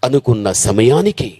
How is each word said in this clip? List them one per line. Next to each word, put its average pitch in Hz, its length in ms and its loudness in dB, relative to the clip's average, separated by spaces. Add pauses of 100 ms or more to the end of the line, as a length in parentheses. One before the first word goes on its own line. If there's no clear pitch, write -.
అనుకున్న 123 480 0
సమయానికి 117 880 0